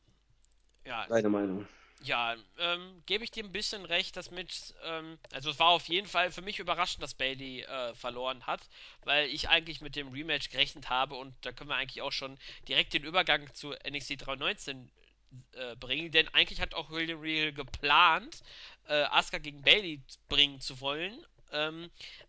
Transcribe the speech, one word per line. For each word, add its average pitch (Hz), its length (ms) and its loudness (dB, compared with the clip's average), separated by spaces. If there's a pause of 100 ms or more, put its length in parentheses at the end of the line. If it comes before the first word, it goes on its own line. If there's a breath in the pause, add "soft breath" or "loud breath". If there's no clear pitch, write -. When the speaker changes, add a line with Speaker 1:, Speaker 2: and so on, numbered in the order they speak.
(840)
Speaker 1:
Ja. 113 220 -4
Speaker 2:
Deine 110 220 4
Meinung. 101 360 0 (380 soft breath)
Speaker 1:
Ja, 120 320 0 (220)
ähm, 175 480 -4
gebe 214 180 0
ich 233 60 -8
dir 226 140 -8
ein 202 80 -10
bisschen 202 340 -6
recht, 175 320 0
dass 175 140 -10
Mitch, - 420 -10 (100)
ähm, 160 360 -8 (140)
also 139 180 -4
es 139 80 -6
war 165 80 12
auf 170 200 8
jeden 180 200 0
Fall 175 240 2
für 175 100 -10
mich 196 160 -6
überraschend, 175 460 0
dass 143 100 -8
Bayley, 131 480 -2
äh, 120 320 -6
verloren 123 540 -6
hat, 180 140 -2 (420 soft breath)
weil 143 240 4
ich 139 220 -4
eigentlich 160 320 2
mit 143 140 -10
dem 143 120 -6
Rematch 143 420 -4
gerechnet 135 400 0
habe 131 240 0
und 131 280 -10
da 123 100 -8
können 143 180 -12
wir 139 60 -2
eigentlich 127 260 -4
auch 135 100 -4
schon 135 280 -8 (280 loud breath)
direkt 156 280 0
den 156 80 2
Übergang 151 500 2
zu 143 200 -10
N 139 200 -10
X 143 140 -8
T 143 80 -6
drei 135 200 -6
neunzehn, 135 540 -6 (640)
äh, 123 220 -8
bringen, 135 360 -4
denn 160 180 6
eigentlich 180 300 2
hat 180 140 -2
auch 151 160 -4
William 160 300 -4
Regal 156 340 0
geplant, 160 880 4 (460 soft breath)
äh, 147 160 4
Asuka - 340 2
gegen 147 240 -10
Bayley 156 400 6 (260)
bringen 143 320 4
zu 127 220 -10
wollen, 151 320 -2 (380)
ähm, 160 400 -4 (380 loud breath)